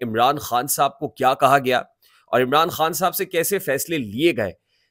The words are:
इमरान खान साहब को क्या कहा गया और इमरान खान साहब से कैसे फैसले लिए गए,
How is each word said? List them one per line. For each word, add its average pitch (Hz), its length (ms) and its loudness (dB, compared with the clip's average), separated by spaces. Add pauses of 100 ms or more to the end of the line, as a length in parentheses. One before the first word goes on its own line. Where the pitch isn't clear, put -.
इमरान 120 400 0
खान 123 240 -2
साहब 143 340 -2
को 147 80 -6
क्या 131 260 2
कहा 139 240 4
गया 127 200 0 (540)
और 123 100 4
इमरान 151 280 2
खान 160 220 -2
साहब 175 200 -2
से 190 120 -4
कैसे 170 340 -2
फैसले 156 400 -4
लिए 127 340 0
गए, 101 200 -4 (380)